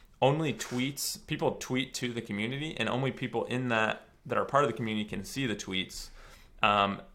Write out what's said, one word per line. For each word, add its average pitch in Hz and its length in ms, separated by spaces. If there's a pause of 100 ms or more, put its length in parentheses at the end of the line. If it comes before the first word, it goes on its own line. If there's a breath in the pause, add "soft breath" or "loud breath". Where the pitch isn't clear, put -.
(220 loud breath)
only 143 320
tweets, - 720
people 151 280
tweet 131 420
to 123 180
the 117 80
community, 123 560
and 113 100
only 127 240
people 120 340
in 127 240
that, 110 340 (240)
that 110 100
are 98 80
part 139 180
of 135 60
the 110 60
community 107 340
can 98 140
see 131 240
the 104 80
tweets. 95 540 (520 loud breath)
Um, 101 400 (140)